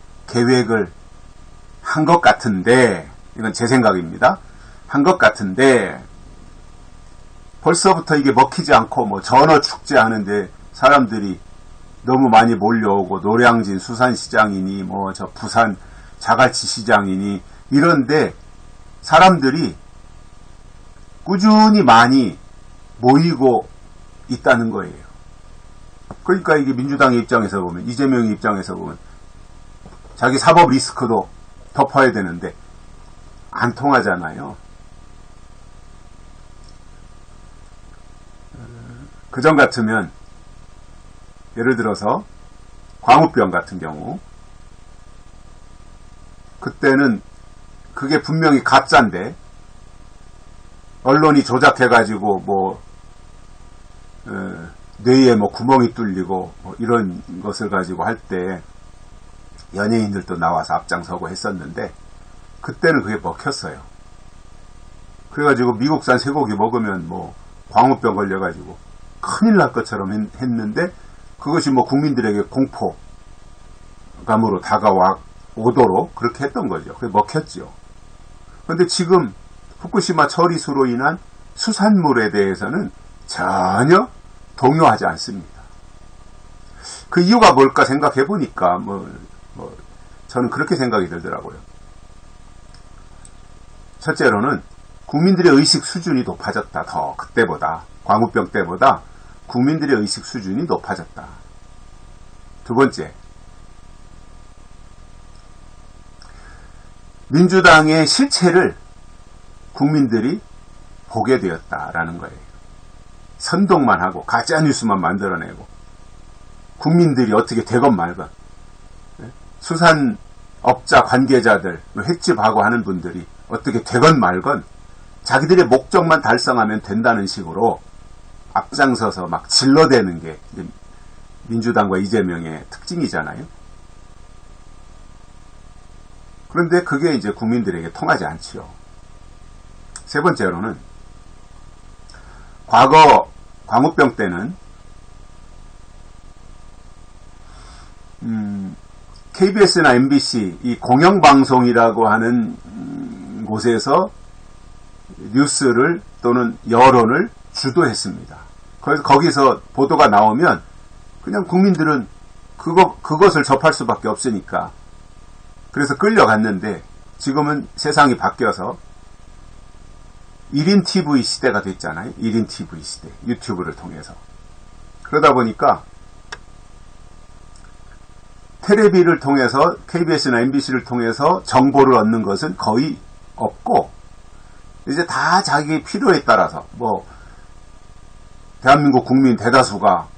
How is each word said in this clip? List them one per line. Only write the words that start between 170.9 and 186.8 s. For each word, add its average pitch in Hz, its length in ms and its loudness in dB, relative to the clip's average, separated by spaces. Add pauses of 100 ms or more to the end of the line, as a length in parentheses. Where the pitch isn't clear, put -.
시대가 104 400 -4
됐잖아요. 90 560 -10
일 107 160 -4
인 113 120 -2
티브이 80 360 -14
시대, - 260 -18 (180)
유튜브를 90 500 -8
통해서. - 380 -18 (880)
그러다 151 300 2
보니까 120 520 0 (2750)
테레비를 185 580 4
통해서, 139 560 2 (120)
케이비에스나 151 520 0
엠비씨를 131 440 -2
통해서 127 600 -2
정보를 131 500 4
얻는 110 280 2
것은 101 340 -4
거의 131 420 -2 (380)
없고, - 540 -4 (960)
이제 165 180 -4
다 180 360 0
자기 151 400 -2
필요에 196 420 0
따라서, 82 480 0
뭐, 110 340 -6 (1500)